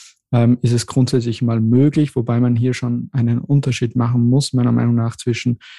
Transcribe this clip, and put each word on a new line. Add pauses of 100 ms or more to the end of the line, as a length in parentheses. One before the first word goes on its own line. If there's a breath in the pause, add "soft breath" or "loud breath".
(320 loud breath)
ähm,
ist
es
grundsätzlich
mal
möglich,
wobei
man
hier
schon
einen
Unterschied
machen
muss,
meiner
Meinung
nach,
zwischen (180 loud breath)